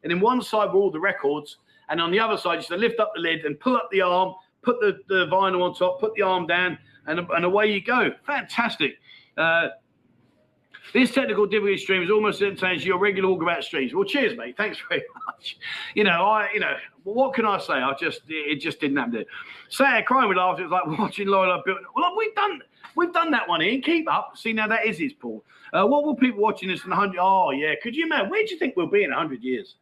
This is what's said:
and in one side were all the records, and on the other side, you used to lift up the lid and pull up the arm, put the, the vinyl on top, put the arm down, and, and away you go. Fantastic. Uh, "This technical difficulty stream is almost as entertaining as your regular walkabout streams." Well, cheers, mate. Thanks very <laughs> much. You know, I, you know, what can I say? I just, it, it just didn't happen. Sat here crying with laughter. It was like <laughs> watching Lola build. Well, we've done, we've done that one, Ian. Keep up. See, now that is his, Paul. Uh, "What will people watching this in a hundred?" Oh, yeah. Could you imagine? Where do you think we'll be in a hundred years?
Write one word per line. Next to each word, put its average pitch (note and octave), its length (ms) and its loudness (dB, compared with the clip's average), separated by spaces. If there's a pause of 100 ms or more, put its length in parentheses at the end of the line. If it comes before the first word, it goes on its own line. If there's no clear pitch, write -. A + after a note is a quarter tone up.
and E3+ 60 -2
in F3 80 0
one A#3+ 200 4
side G#3 320 0
were F#3+ 60 4
all G3 140 4
the D#3 80 -6
records, D3+ 560 -2 (320)
and D#3+ 120 -2
on E3+ 120 0
the G3+ 80 4
other G#3+ 160 2
side, F3 160 -2
you D#3+ 60 -2
used - 100 -10
to F3 80 -4
lift A3 240 0
up G#3+ 160 2
the E3 40 -8
lid E3 240 -2
and D3 140 -4
pull B3+ 160 0
up A#3 160 0
the F#3+ 100 2
arm, F#3 340 2 (280)
put A#3+ 160 0
the, G3 300 0
the F#3 180 2
vinyl F#3 360 2
on F3 120 -2
top, F3+ 240 0
put A3 160 -2
the G3+ 80 0
arm F#3 240 0
down, F3 320 0 (280)
and, D#3+ 120 -4
and F3 260 -2
away G#3 280 2
you G3 100 -2
go. A#3+ 300 0 (120)
Fantastic. A#3 760 -2 (380)
Uh, E3 320 2 (1200)
"This B3 200 4
technical G#3+ 320 2
difficulty G3 320 0
stream F#3 280 0
is F3 60 -2
almost G#3+ 300 2
as G3+ 80 2
entertaining F#3 280 -2
as D3 100 -4
your G3 120 2
regular G3 300 2
walkabout E3+ 360 0
streams." C3+ 300 -4
Well, G3 100 2
cheers, G#3+ 320 0
mate. A#2+ 200 -12
Thanks G3+ 220 -4 (100)
very - 140 -4 (140)
<laughs> - 100 -14
much. - 320 -12 (360)
You G#3 100 2
know, F3 200 4
I, G#3 300 2
you G#3 60 0
know, D3 160 -2 (260)
what B3+ 320 0
can A3+ 100 0
I G3+ 140 2
say? - 160 -4
I C3+ 240 0
just, D#3+ 300 -4
it, D3+ 240 -4
it D3+ 80 0
just D#3 180 -6
didn't C#3+ 200 0
happen. A#2 260 -4 (460)
Sat C4+ 240 2
here A3 100 2
crying B3+ 240 4
with F#3 100 2
laughter. F3+ 240 0
It D#3+ 80 -6
was - 20 0 (140)
like D#3 120 -4
<laughs> - 20 -
watching G3+ 260 -2
Lola F#3 400 2
build. F#3 120 -2 (180)
Well, F4 200 0
we've A4 200 -2
done, G4+ 260 -2 (320)
we've F4 180 2
done E4 200 2
that G#3+ 160 0
one, E3 120 0
Ian. A#3+ 220 0
Keep D#4+ 260 0
up. - 280 -2
See, A3+ 160 -4
now G#3+ 160 0
that G#3+ 180 0
is G3 120 -2
his, D3 140 -4
Paul. A2 320 -12 (280)
Uh, F3+ 120 4
"What C#4+ 200 4
will D4+ 100 0
people B3 260 2
watching G#3 280 0
this F3 160 -4
in F#3 80 -4
a E3+ 40 0
hundred?" F#3+ 240 0
Oh, F#3 300 4
yeah. D3 320 0
Could A#3 140 -6
you E4 100 0
imagine? B3+ 240 0
Where G#4+ 140 0
do G#4+ 80 -6
you D#4+ 60 -10
think D4+ 180 -2
we'll F4 100 0
be G3+ 160 4
in D3 100 0
a B2 40 -2
hundred C3+ 260 -4
years? B2 400 -6